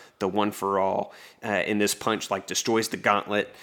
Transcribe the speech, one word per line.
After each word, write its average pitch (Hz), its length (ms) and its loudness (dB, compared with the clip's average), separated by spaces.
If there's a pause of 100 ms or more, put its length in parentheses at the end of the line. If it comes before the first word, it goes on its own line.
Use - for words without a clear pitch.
(200)
the 98 80 0
One 104 240 0
for 98 260 0
All, 95 340 0 (320)
uh, 101 220 0
in 107 120 2
this 104 180 2
punch, - 340 -2
like, 98 160 -4
destroys 113 420 0
the - 100 -6
gauntlet. 104 540 2 (100)